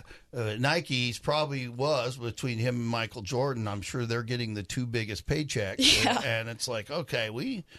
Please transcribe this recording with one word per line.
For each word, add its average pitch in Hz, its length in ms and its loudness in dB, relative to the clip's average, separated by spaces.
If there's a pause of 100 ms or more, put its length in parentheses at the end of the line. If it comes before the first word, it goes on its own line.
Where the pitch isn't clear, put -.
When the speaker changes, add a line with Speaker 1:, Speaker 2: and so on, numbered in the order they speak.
(340)
Speaker 1:
uh, 107 240 -2
Nike's 127 640 2
probably 143 480 0
was, 127 480 0
between 120 420 -4
him 123 180 2
and 120 120 0
Michael 113 340 -2
Jordan, 120 460 0
I'm 101 140 -2
sure 120 240 -2
they're 117 180 0
getting 117 300 -2
the 101 100 -4
two 127 220 -2
biggest 110 420 -2
paychecks. 147 760 4
Speaker 2:
Yeah. 247 140 6
Speaker 1:
And, - 80 0
and 113 240 0
it's 113 180 -4
like, 113 220 -4
okay, 127 400 -2
we, 180 360 -6 (140)